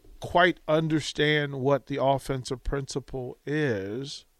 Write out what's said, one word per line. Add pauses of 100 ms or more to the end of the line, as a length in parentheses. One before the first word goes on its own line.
(200)
quite
understand
what
the
offensive
principle
is (140)